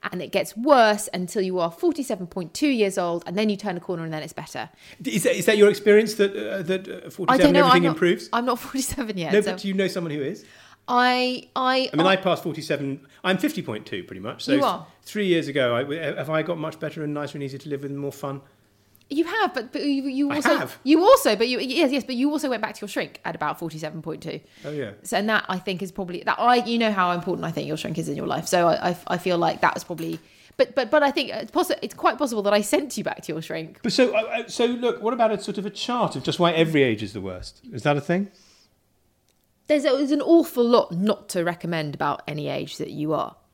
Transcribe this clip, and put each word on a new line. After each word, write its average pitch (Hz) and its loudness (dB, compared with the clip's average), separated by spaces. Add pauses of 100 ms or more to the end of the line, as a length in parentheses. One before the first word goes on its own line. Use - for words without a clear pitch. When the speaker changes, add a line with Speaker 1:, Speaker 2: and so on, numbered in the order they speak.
(120)
Speaker 1:
and 180 -6
it 127 -10
gets - -2
worse 226 6
until 180 -2
you 185 0
are 170 0
forty-seven 269 -2
point 170 -8
two 302 2
years 202 2
old, 175 -2
and 175 -4
then 220 2
you 202 0
turn 196 -6
a - -6
corner, 175 -6
and 160 -8
then 156 -6
it's 160 -14
better. 147 -12 (340)
Speaker 2:
Is 233 0
that, 202 4
is 185 -2
that 220 6
your 202 10
experience, 208 4
that, 202 2
uh, 196 -6
that, 190 -4
uh, 185 -12
Speaker 1:
I 165 -14
Speaker 2:
forty-seven 196 4
Speaker 1:
don't - 8
know, 180 8
Speaker 2:
everything 254 8
Speaker 1:
I'm - 6
not, - 4
Speaker 2:
improves? 180 0
Speaker 1:
I'm 240 0
not 262 0
<laughs> - -
forty-seven 233 -6
yet, 156 -2
Speaker 2:
No, 208 6
Speaker 1:
so. 196 0
Speaker 2:
but 185 -8
do 196 -6
you 190 -2
know 190 2
someone 175 -4
who 147 -4
is? 165 -6 (460)
Speaker 1:
I, 247 2
I, 262 0
Speaker 2:
I - -2
mean, 170 4
Speaker 1:
I 190 6
Speaker 2:
I - 4
passed 185 0
forty-seven, 143 -6 (180)
I'm 185 2
fifty 294 -4
point 107 -8
two 92 -8
pretty 92 -14
much. 113 -12
So 269 2
Speaker 1:
You 285 4
are. 175 -2 (160)
Speaker 2:
three 208 -4
years 165 2
ago, 131 0
I, 143 -2 (220)
have 147 -6
I 156 0
got 170 -4
much 156 -8
better 156 -8
and 147 -4
nicer 147 -8
and 143 -8
easier 135 -10
to 151 -14
live 139 -6
with 139 -8
and 139 -8
more 143 -6
fun? 139 -8 (680)
Speaker 1:
You 294 0
have, 370 -2
but, 240 -8
but 302 -6
you, 277 -2
you 277 -2
Speaker 2:
I 294 -2
Speaker 1:
also, 285 2
Speaker 2:
have. 147 -8
Speaker 1:
you 311 4
also, 392 6
but 226 2
you, 247 0
yes, 262 2
yes, 277 -2
but 262 -6
you 269 2
also 302 -2
went 226 -2
back - -6
to - -14
your 208 -10
shrink 185 -6
at 165 -6
about 151 -4
forty-seven 160 -8
point 156 -10
two. 147 -8 (260)
Speaker 2:
Oh, 151 -8
yeah. 135 -6 (120)
Speaker 1:
So, - -2
and 202 0
that, 214 2
I 185 -2
think, 180 -6
is 180 -10
probably, 175 -8
that - 0
I, 240 6
you 233 0
know 226 2
how 185 2
important 170 -2
I 165 -2
think 147 -4
your 156 -4
shrink 165 -6
is 160 -4
in 143 -4
your 147 -4
life. 143 -4
So 175 4
I, 165 2
I, 170 -4 (100)
I 180 -2
feel 175 0
like 165 0
that - 4
was - -8
probably, 165 -8 (380)
but, 247 2
but, 240 -2
but 302 4
I 277 2
think 277 -2
it's 208 -10
possi-, - 0
it's - -8
quite - 0
possible 233 -2
that 202 4
I 208 4
sent 277 -2
you 202 -4
back - -6
to - -8
your 160 -6
shrink. 160 -10
Speaker 2:
But 220 -2
so, 247 4
uh, 214 2
uh, 165 -6
so - -2
look, 240 -2
what 226 0
about 233 2
a 202 -2
sort 202 -6
of 196 -6
a 208 -8
chart 240 -2
of 135 -8
just - -4
why 175 6
every 160 4
age 117 2
is 98 -10
the 104 -8
worst? 92 -12 (100)
Is 113 -10
that 147 2
a 139 -4
thing? 185 -2 (1300)
Speaker 1:
There's 302 2
a, 294 4
there's 269 2
an 294 2
awful 330 6
lot 233 4
not 190 0
to 175 -2
recommend 165 -4
about 143 -4
any 147 -6
age 139 -6
that - -8
you 151 -4
are. - -4 (180)